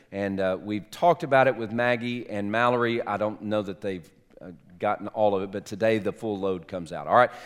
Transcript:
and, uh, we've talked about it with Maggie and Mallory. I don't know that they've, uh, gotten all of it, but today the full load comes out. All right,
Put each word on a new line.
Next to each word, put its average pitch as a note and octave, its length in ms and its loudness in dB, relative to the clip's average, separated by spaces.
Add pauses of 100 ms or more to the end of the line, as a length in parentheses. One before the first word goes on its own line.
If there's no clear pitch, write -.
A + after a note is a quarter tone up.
(140)
and, G2 260 -2
uh, F#2+ 220 2
we've G#2 300 -6
talked E3+ 320 2
about C3 240 6
it B2 80 2
with A2 160 -8
Maggie A#2+ 580 -2
and G2+ 220 -4
Mallory. A#2 540 2
I G2+ 120 -2
don't G#2+ 240 -2
know G#2+ 220 -2
that F#2+ 180 -10
they've, F#2 280 -6 (320)
uh, F2+ 100 -16 (280)
gotten G#2 300 -2
all G#2+ 260 2
of F#2+ 80 0
it, G2 80 -8
but G2 140 -8
today A2 320 0
the G2 160 -2
full G#2 260 -6
load F#2+ 280 -2
comes F2 260 -10
out. D2+ 120 -8
All E2 100 2
right, A#2+ 160 6 (140)